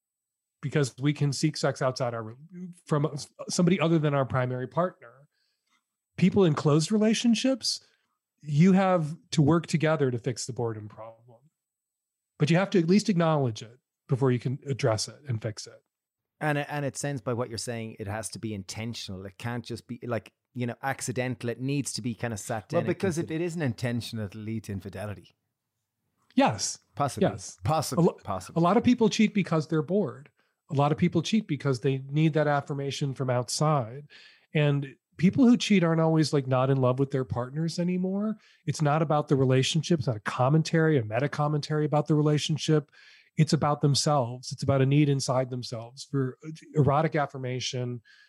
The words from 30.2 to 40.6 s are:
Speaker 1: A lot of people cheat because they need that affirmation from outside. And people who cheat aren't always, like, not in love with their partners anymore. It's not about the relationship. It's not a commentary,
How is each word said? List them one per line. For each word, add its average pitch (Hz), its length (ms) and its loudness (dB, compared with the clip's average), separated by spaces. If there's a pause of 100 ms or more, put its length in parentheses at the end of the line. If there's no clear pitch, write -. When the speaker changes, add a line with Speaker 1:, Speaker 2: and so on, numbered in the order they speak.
Speaker 1:
A 160 40 -8
lot 143 180 2
of 147 60 -4
people 170 220 2
cheat 214 260 0
because 139 340 -2
they 135 180 0 (100)
need 151 240 2
that 151 140 2
affirmation 139 640 -4
from 131 160 -4
outside. 131 800 0 (460)
And 143 420 0 (200)
people 202 300 4
who 240 100 8
cheat 190 280 4
aren't 165 160 2
always, 160 320 2
like, 139 140 2
not 131 240 2
in 139 80 4
love 127 200 2
with 139 120 2
their 131 140 -2
partners 143 540 -6
anymore. 185 580 -2 (300)
It's 156 160 -2
not 151 200 4
about 151 260 0
the 147 80 4
relationship. 131 600 2
It's 135 100 -4
not 113 80 0
a 104 40 -10
commentary, 156 760 2